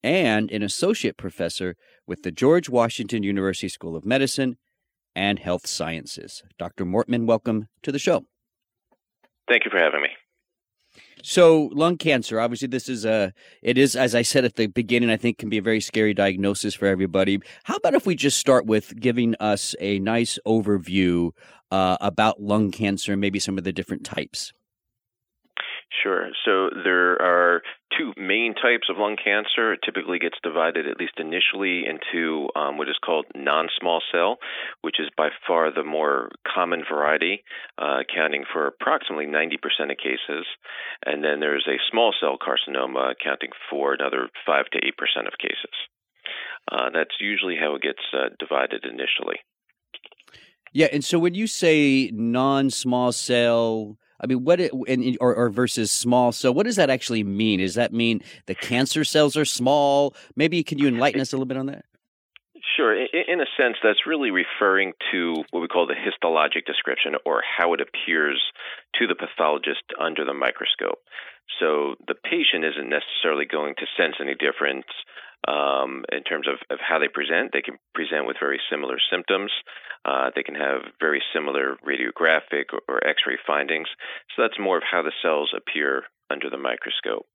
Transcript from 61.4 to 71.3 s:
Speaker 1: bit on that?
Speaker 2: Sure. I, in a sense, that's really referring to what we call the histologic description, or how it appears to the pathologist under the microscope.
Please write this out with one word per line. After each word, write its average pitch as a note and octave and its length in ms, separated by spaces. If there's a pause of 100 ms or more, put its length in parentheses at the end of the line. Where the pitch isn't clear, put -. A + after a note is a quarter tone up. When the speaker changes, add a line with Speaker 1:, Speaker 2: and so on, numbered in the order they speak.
Speaker 1:
bit C3 120
on C3+ 100
that? - 180 (880)
Speaker 2:
Sure. A#2 240
I, B2+ 80 (200)
in F3 140
a C3 40 (120)
sense, B2 260
that's G#2+ 240
really C#3+ 240
referring F#2+ 640 (180)
to E2+ 240 (160)
what F2 100
we E2+ 60
call F2 200
the - 60
histologic D#2+ 720
description, C#2+ 480 (120)
or D2+ 160 (160)
how E2+ 160
it D#2 80
appears D2 600 (580)
to - 80
the F2+ 80
pathologist D2+ 680 (160)
under D#2 260
the C#2 80
microscope. - 640 (600)